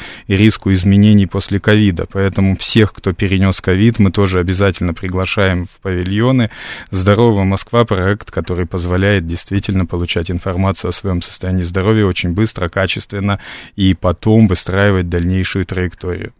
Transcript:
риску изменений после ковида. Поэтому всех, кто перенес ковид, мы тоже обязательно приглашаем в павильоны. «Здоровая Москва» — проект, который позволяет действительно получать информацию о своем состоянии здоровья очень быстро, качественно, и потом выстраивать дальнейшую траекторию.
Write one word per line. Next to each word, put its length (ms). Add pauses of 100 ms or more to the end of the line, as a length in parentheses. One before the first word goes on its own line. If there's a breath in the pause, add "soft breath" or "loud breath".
(280 loud breath)
риску 440
изменений 540
после 320
ковида. 540
Поэтому 440
всех, 360
кто 200
перенес 480
ковид, 380
мы 140
тоже 260
обязательно 560
приглашаем 720
в 140
павильоны. 720 (420 loud breath)
«Здоровая 520
Москва» — 400
проект, 460
который 360
позволяет 600
действительно 600
получать 440
информацию 220 (380)
о 20
своем 300
состоянии 400
здоровья 420
очень 280
быстро, 360
качественно, 720 (380 loud breath)
и 180
потом 520
выстраивать 640
дальнейшую 560
траекторию. 760